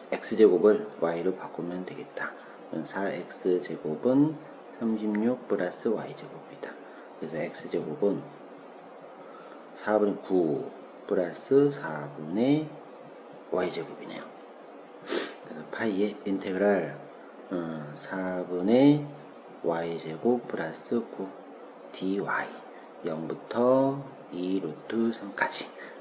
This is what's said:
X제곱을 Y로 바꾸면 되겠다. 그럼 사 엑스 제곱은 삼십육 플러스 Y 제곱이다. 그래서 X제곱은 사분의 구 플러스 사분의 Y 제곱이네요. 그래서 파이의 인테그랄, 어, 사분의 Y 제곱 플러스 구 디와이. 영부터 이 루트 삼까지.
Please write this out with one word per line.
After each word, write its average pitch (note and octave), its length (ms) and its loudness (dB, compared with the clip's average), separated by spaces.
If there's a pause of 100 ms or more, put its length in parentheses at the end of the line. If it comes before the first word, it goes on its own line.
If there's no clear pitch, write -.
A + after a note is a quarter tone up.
(120)
X제곱을 G2 760 8 (140)
Y로 E2+ 340 2
바꾸면 F2+ 500 -6
되겠다. - 460 -8 (400)
그럼 D#2+ 140 -4
사 F#2+ 260 -2
엑스 F2+ 500 0
제곱은 B2+ 760 4 (420)
삼십육 A2 720 2
플러스 F2+ 400 0
Y D#2+ 260 -2
제곱이다. - 560 -12 (480)
그래서 D#2 200 -6
X제곱은 E2+ 840 0 (1500)
사분의 G#2 420 4 (100)
구 D#2 440 2 (380)
플러스 C3+ 640 4
사분의 C3 960 0 (800)
Y F2+ 200 2
제곱이네요. - 520 -8 (1200)
그래서 - 280 -10
파이의 G#2 520 2
인테그랄, F#2+ 720 2 (540)
어, D#2+ 460 -4
사분의 F#2 1080 4 (600)
Y E2 360 0
제곱 A2+ 460 2
플러스 D#3 540 -2 (160)
구 F#2+ 100 -6 (640)
디와이. F#2+ 540 -2 (580)
영부터 B2+ 960 2 (280)
이 F#2 300 0
루트 A2 520 0
삼까지. - 540 -2 (340)